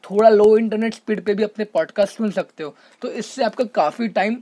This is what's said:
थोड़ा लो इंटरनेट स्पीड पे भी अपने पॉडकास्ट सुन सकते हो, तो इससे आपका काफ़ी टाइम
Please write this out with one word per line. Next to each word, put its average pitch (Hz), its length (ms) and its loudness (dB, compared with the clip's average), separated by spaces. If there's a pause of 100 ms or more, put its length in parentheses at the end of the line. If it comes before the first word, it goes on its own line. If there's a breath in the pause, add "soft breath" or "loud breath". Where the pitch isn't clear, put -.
थोड़ा 208 260 4
लो 214 280 6
इंटरनेट 220 360 -2
स्पीड 214 320 -6
पे 208 80 0
भी 202 100 -2
अपने 208 220 -6
पॉडकास्ट 190 520 -2
सुन 214 140 -2
सकते 170 320 -8
हो, 147 120 -12 (260 soft breath)
तो 247 100 -8
इससे 254 320 -6
आपका 226 200 -2 (120)
काफ़ी 175 320 0
टाइम 208 340 -2